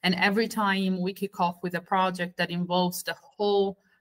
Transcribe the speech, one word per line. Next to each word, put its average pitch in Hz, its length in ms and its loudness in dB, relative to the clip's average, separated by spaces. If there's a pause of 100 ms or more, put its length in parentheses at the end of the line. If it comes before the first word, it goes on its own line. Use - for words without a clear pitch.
and 180 100 2
every 202 320 2
time 190 540 0
we 185 120 -2
kick 190 280 -8
off 175 240 0
with 180 100 -4
a 170 60 -2
project 180 560 -2
that 170 160 -2
involves 180 500 0
the - 180 -8
whole 202 580 0 (220)